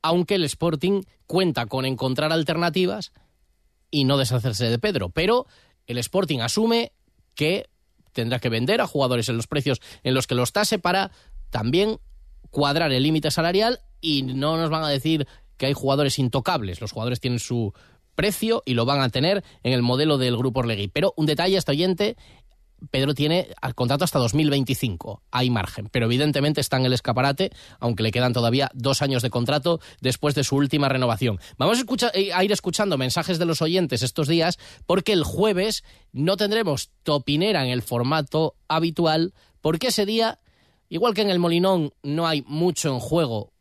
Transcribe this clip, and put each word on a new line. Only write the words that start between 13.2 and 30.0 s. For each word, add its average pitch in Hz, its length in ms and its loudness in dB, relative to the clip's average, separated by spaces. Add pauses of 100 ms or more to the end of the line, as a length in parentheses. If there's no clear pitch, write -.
salarial 185 500 0 (200)
y 147 220 0
no 139 340 -2
nos 165 140 0
van 160 140 -2
a 156 40 -2
decir 147 380 0 (300)
que 131 100 -2
hay 139 60 0
jugadores 139 460 0
intocables. 120 640 -2
Los 107 120 -8
jugadores 120 280 -4
tienen 123 180 -2
su 113 360 -4 (400)
precio 220 500 0
y 127 100 -2
lo 143 100 2
van 139 160 2
a 131 80 2
tener 165 360 0 (180)
en 127 100 0
el 123 100 2
modelo 139 360 2
del 123 180 2
Grupo 127 240 0
Orlegui. 107 280 -2
Pero 175 280 0
un 156 100 2
detalle 165 300 2
a - 20 2
este 156 140 -2
oyente, 185 440 0 (720)
Pedro 139 240 0
tiene 151 340 0 (260)
contrato 135 300 0
hasta 165 140 0
dos 117 160 2
mil 151 160 4
veinticinco. 131 800 -2
Hay 127 180 0
margen, 107 420 -4
pero 117 160 0
evidentemente 143 540 2
está 139 160 -2
en 127 80 2
el 127 80 2
escaparate, 131 580 0 (300)
aunque 117 220 -2
le 110 100 0
quedan 123 200 0
todavía 120 420 2
dos 131 260 0
años 135 220 0
de 117 80 -2
contrato 143 500 0 (200)